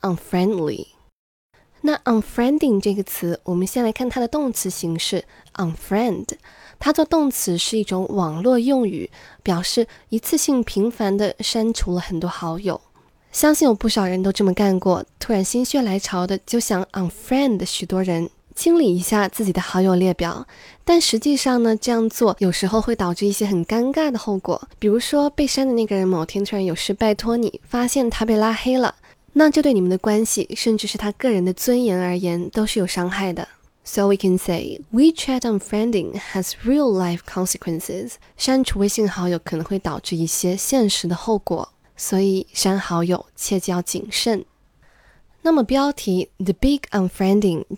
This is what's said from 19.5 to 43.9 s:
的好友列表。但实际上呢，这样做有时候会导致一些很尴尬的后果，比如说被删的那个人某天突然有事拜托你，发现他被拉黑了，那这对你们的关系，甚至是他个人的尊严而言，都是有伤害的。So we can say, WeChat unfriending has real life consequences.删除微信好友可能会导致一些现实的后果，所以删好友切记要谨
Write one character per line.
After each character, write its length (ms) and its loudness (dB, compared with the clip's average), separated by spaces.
的 80 -2
好 200 -2
友 140 4
列 200 4
表。 300 -4
但 160 6
实 200 0
际 160 2
上 260 2
呢， 140 4
这 160 -2
样 180 2
做 300 2
有 100 4
时 160 -2
候 140 2
会 160 -2
导 180 -2
致 120 -2
一 40 4
些 160 -2
很 180 0
尴 280 0
尬 180 0
的 80 -4
后 200 -2
果， 220 -4
比 80 2
如 100 4
说 320 2
被 160 0
删 220 0
的 60 2
那 120 2
个 80 -2
人 140 2
某 180 0
天 180 -4
突 120 -4
然 80 0
有 100 -2
事 180 -4
拜 220 2
托 220 -2
你， 320 -2
发 180 0
现 220 0
他 160 -2
被 120 2
拉 180 2
黑 240 0
了， 160 0
那 160 8
这 100 4
对 140 4
你 80 4
们 80 2
的 80 2
关 260 2
系， 320 -2
甚 220 0
至 80 -6
是 100 -6
他 160 -4
个 180 -2
人 140 2
的 80 0
尊 320 2
严 160 2
而 160 0
言， 320 -2
都 160 -2
是 160 -2
有 60 0
伤 240 -4
害 240 -4
的。 120 -8
So 240 0
we 80 4
can 220 2
say, 420 -4
WeChat 460 4
unfriending 800 -2
has 200 -4
real 260 2
life 300 0
consequences. 840 -6
删 260 2
除 140 -2
微 100 2
信 180 0
好 220 -2
友 100 0
可 200 -6
能 80 -6
会 120 -4
导 220 -6
致 160 -6
一 100 0
些 300 -2
现 320 2
实 180 -2
的 80 -2
后 240 0
果， 300 -4
所 220 -2
以 340 2
删 280 0
好 240 -2
友 220 0
切 240 -2
记 100 -4
要 100 0
谨 300 -8